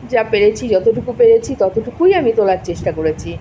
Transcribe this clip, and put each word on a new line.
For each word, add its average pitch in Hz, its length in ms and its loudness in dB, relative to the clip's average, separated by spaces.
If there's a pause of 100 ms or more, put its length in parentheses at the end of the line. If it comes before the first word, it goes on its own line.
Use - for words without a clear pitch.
যা 233 140 0
পেরেছি, 220 460 0
যতটুকু 226 440 0
পেরেছি, 226 420 4
ততটুকুই 226 580 0
আমি 294 200 0
তোলার 196 300 0
চেষ্টা 170 280 -6
করেছি। 156 500 -4